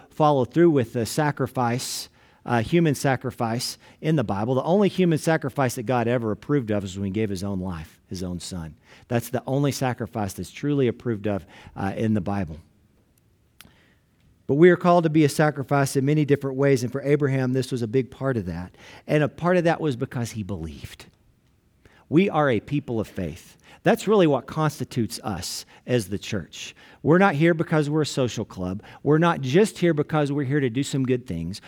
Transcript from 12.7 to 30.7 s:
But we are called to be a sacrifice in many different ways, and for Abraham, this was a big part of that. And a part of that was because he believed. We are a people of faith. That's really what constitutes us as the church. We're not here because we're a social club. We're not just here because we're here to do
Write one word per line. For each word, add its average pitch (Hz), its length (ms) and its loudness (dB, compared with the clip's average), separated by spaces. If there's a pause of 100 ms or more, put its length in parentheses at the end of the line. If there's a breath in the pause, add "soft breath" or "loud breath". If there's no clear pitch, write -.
But 135 100 0
we 170 140 8
are 170 80 6
called 175 260 4
to 160 60 0
be 151 160 6
a 139 40 4
sacrifice 143 680 0
in 131 80 2
many 151 180 2
different 139 320 0
ways, 135 280 4
and 120 80 -4
for 139 100 -6
Abraham, 135 500 0
this 127 180 -2
was 127 120 -4
a 117 60 -2
big 127 220 0
part 135 280 -4
of 98 80 -4
that. 87 280 -8 (320 loud breath)
And 151 160 2
a 143 60 2
part 175 300 0
of 170 80 2
that 165 160 0
was 143 160 -2
because 120 340 -6
he 110 120 -8
believed. 80 640 -10 (1000 soft breath)
We 185 220 4
are 151 200 2
a 110 120 2
people 135 400 -4
of - 80 -8
faith. 87 480 -10 (260 soft breath)
That's 220 240 2
really 196 200 6
what 135 200 0
constitutes - 760 -4
us 92 420 -8 (200 soft breath)
as 120 220 -2
the 98 100 -6
church. - 560 -10 (300 loud breath)
We're 160 140 4
not 196 180 4
here 165 180 4
because 156 360 0
we're 156 120 0
a 143 40 -2
social 123 380 -2
club. 92 380 -8 (220 loud breath)
We're 147 140 4
not 165 220 2
just 160 380 2
here 175 160 2
because 147 380 0
we're 143 120 -2
here 139 160 0
to 135 100 2
do 123 140 -2